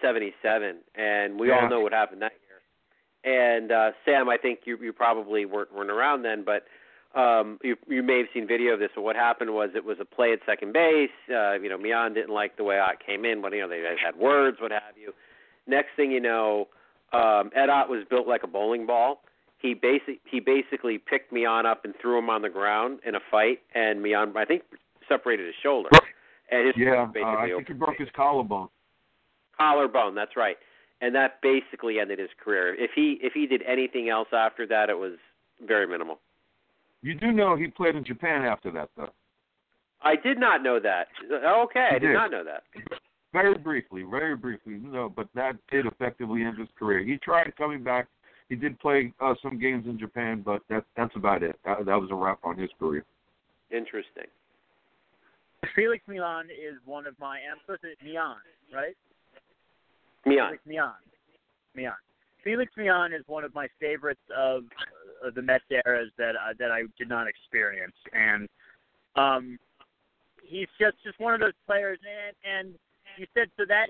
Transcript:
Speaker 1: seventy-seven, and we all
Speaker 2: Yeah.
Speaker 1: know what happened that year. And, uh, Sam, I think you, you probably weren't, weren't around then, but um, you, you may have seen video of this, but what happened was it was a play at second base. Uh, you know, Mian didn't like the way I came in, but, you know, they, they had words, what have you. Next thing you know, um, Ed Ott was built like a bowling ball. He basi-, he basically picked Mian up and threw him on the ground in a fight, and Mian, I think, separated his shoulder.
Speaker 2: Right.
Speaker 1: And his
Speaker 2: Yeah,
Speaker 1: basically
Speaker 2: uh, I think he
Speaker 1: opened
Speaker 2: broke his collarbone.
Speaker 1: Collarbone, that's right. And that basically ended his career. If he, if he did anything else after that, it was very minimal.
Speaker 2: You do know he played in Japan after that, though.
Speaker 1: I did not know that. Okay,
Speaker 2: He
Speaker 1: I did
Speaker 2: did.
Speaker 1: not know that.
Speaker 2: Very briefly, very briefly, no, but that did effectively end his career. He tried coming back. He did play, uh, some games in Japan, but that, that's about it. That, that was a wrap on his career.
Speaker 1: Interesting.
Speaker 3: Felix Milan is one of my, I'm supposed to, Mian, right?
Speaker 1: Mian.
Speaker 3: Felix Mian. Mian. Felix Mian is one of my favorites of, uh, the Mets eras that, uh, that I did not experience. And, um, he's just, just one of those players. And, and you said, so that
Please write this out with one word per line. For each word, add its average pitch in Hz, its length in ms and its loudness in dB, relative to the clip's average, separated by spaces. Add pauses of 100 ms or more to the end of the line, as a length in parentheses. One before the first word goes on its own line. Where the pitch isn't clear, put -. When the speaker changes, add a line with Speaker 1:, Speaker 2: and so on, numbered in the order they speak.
Speaker 1:
seventy-seven, 107 760 0 (160)
and 104 460 -2
we 120 120 4
all 127 120 6
Speaker 2:
Yeah. 117 60 4
Speaker 1:
know 123 100 2
what 107 140 2
happened 101 280 0
that 110 120 -4 (140)
year. - 840 -10 (220)
And, 113 160 -2
uh, 110 220 4 (120)
Sam, 135 240 4
I 120 80 2
think 123 280 -2
you, 120 120 -6
you 117 160 -10
probably 110 520 0
weren't, 101 280 -6
weren't 101 160 -6
around 131 320 0
then, 110 220 -4
but 104 240 -2 (480)
um, 113 480 2
you, 123 120 -2 (120)
you 131 140 -2
may 127 160 2
have 123 160 0
seen 113 140 -4
video 117 260 2
of 104 60 0
this, 104 160 -2
but 104 80 -6
what 107 120 -2
happened 117 380 0
was 107 220 0
it 104 100 -4
was 104 140 -6
a 98 60 -10
play 117 280 2
at 110 120 0
second 104 280 -4
base. 156 360 4 (200)
Uh, 107 240 0
you 98 160 -4
know, 95 80 -6
Mian 113 360 -2
didn't 107 200 -4
like 104 240 -2
the 110 60 -4
way 98 160 2
I 95 140 2 (120)
came 101 200 -4
in, 110 160 -2
but, 98 120 -6
you 104 80 -4
know, 92 80 -6
they, 85 120 -6
they 85 220 -4
had 82 120 -4
words, 135 440 4
what 110 120 -6
have 104 280 -6
you. 107 140 -14 (540)
Next 139 280 2
thing 143 160 2
you 127 80 2
know, 110 480 0 (460)
um, 107 420 4
Ed 135 140 6
Ott 139 200 4
was 117 200 -4
built 123 180 2
like 120 160 0
a 117 40 -6
bowling 113 380 -2
ball. 120 360 2 (380)
He 123 160 -2
basi-, 131 440 0 (100)
he 127 120 -4
basically 131 560 0
picked - 340 -4
Mian 117 340 2
up 113 200 0
and 101 160 -10
threw 123 160 2
him 117 120 0
on 110 120 0
the 104 80 -4
ground 107 560 -2
in 113 100 -4
a 98 40 -4 (120)
fight, 110 280 4 (140)
and 107 280 0
Mian, 104 340 2
I 107 80 0
think, 165 200 0 (440)
separated 120 380 0
his 85 180 -10
shoulder. 131 300 0
Speaker 2:
Right. - 80 12 (500)
Speaker 1:
And 123 160 2
his 131 80 2
Speaker 2:
Yeah, 123 300 4
Speaker 1:
basically 107 180 -4
Speaker 2:
uh, 110 40 0
I 110 80 0
think 110 120 0
he 90 60 -2
Speaker 1:
opened 139 260 -6
Speaker 2:
broke 151 180 -2
his 139 160 -8
collarbone. 120 540 2 (880)
Speaker 1:
Collarbone, 131 600 4
that's 104 200 -6
right. 110 220 0 (420)
And 123 160 0
that 135 260 2
basically 127 580 0
ended 101 200 -4
his 95 100 -8 (140)
career. 92 320 0
If 117 180 -4
he, 147 280 2
if 131 120 -2
he 151 120 -2
did 127 180 0
anything 127 460 -2
else 110 240 0
after 113 340 0
that, 107 220 2
it 98 80 -2
was 92 160 -6 (520)
very 104 220 2
minimal. 82 320 -8 (800)
Speaker 2:
You 143 120 -8
do 214 180 0
know 202 240 4
he 160 120 -2
played 165 280 0
in 147 80 -6
Japan 139 400 -2
after 107 280 -2
that, 78 260 -8
though. 76 140 -12 (920)
Speaker 1:
I 156 140 4
did 233 240 -2
not 202 240 4
know 123 160 2
that. 95 280 0 (240)
Okay, 220 580 2
Speaker 2:
He 143 60 4
Speaker 1:
I 127 40 2
did 139 80 2
Speaker 2:
did. 147 60 4
Speaker 1:
not 208 180 2
know 98 120 -6
that. 76 200 -12 (680)
Speaker 2:
Very 196 260 2
briefly, 143 460 -6
very 139 320 -4
briefly, 110 480 -10
no, 127 300 -8
but 104 220 -10
that 127 200 -4 (160)
did 135 140 0
effectively 117 580 -4
end 117 160 -4
his 113 80 -12 (100)
career. 101 260 0
He 131 140 -4
tried 165 380 0
coming 147 280 -6
back. 123 240 -2 (400)
He 127 80 -6
did 135 240 -6
play, 139 400 2
uh, 131 220 2
some 127 180 -8
games 127 280 -2
in 117 100 -6
Japan, 110 480 -6
but 101 240 -2
that, 110 160 -2 (100)
that's 117 200 -4
about 98 260 2
it. 82 240 -4
That, 101 200 -2
that 98 140 2
was 95 120 -4
a 98 40 -4
wrap 95 280 -2
on 87 140 -6
his 92 200 -6
career. 76 260 -4 (680)
Speaker 1:
Interesting. 110 560 -8 (1500)
Speaker 3:
Felix 226 320 0
Milan 170 380 -8
is 151 300 -16 (100)
one 143 220 -14
of 131 120 -18
my, 139 200 -12 (120)
I'm 156 140 -14
supposed 196 160 -12
to, 160 240 -18
Mian, 156 300 -8 (380)
right? 147 220 -8 (1300)
Speaker 1:
Mian. 135 240 4
Speaker 3:
Felix - 180 -12
Mian. 151 240 -6 (800)
Mian. 127 200 -10 (500)
Felix 233 340 -4
Mian 180 360 0
is 151 140 -10
one 151 160 -10
of 135 120 -14
my 147 120 -8 (120)
favorites 147 420 -6 (160)
of, 131 260 -2 (640)
uh, 127 80 -6
the 127 80 -8
Mets 131 220 0 (220)
eras 120 320 0
that, 117 180 -2
uh, 107 240 -6
that 120 100 -2
I 117 120 -2 (180)
did 117 100 -8
not 117 180 -4
experience. 101 680 -4 (160)
And, 104 360 0 (680)
um, 131 420 0 (880)
he's 180 240 -10 (120)
just, 214 240 2
just - 160 -18
one 233 140 -2
of 226 60 0
those 214 260 0
players. 202 380 -2
And, 208 320 -14 (100)
and 190 300 -8 (420)
you 190 160 -14
said, 233 140 2 (100)
so 208 100 -2
that 208 220 4